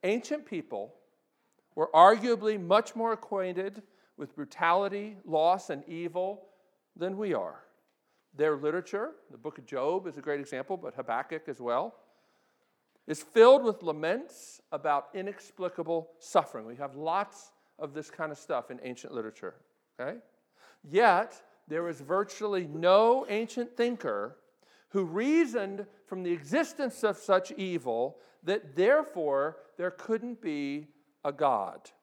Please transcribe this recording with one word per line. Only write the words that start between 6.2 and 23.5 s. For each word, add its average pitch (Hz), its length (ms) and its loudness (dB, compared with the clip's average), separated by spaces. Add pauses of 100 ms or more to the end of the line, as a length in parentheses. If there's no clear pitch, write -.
than 190 220 -6
we 202 160 -4
are. 90 280 -4 (720)
Their 151 220 2
literature, 175 560 -4 (180)
the 139 80 -20
book 147 200 -12
of 127 80 -20
Job 160 420 -2
is 147 100 -12
a 143 40 -16
great 143 180 -4
example, 139 380 -8
but 160 180 -12
Habakkuk 131 520 -6
as 120 140 -10
well, 120 340 -2 (1120)
is 151 140 -8
filled 247 420 8
with 214 200 -2
laments 165 800 -6 (100)
about 143 420 -2
inexplicable 180 1040 -6
suffering." 143 480 0
We 120 120 -16
have 135 180 -10
lots 170 560 -6 (260)
of 147 160 -10
this 147 160 -12
kind 156 220 -8
of 135 60 -12
stuff 127 340 -6
in 123 120 -14
ancient 123 300 -12
literature, 110 420 -10 (440)
okay? 123 200 -10 (640)
Yet, 190 600 2 (260)
there 165 220 -4
is 147 100 -8
virtually 190 680 -4
no 196 600 4
ancient 226 480 -4